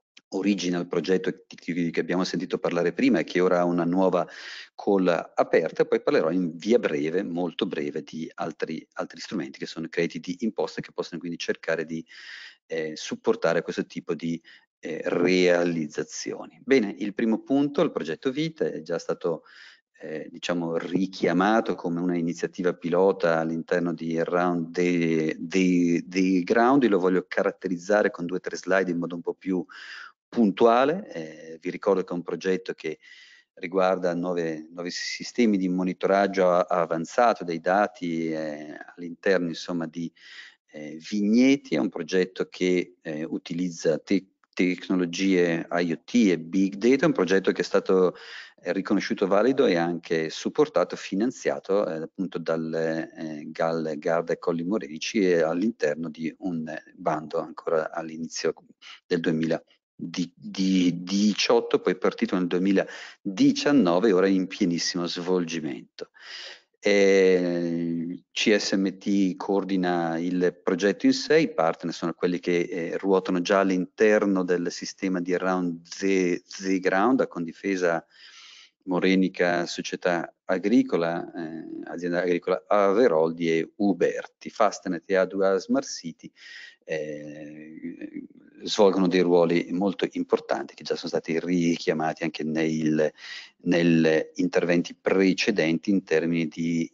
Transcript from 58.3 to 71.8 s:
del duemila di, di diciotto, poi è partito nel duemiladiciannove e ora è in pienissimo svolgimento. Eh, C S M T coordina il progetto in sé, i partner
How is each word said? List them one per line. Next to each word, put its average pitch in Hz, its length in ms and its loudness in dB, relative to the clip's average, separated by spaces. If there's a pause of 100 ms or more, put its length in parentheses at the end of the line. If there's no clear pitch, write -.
del 87 120 0
duemila 80 420 0 (320)
di, 85 420 -6
di 95 680 0
diciotto, 104 800 2
poi 92 140 0
è - 20 -2
partito 101 400 -2
nel 90 100 0
duemiladiciannove 95 1600 2
e 101 40 6
ora 92 140 6
è 98 40 4
in 92 160 2
pienissimo 87 600 -2
svolgimento. 85 1040 -4 (760)
Eh, 90 1400 4
C - 240 2
S - 180 0
M 95 260 0
T 98 380 2
coordina 90 840 -2
il 90 440 0
progetto 95 440 0
in 131 80 6
sé, 147 240 2
i 156 160 2
partner 82 400 0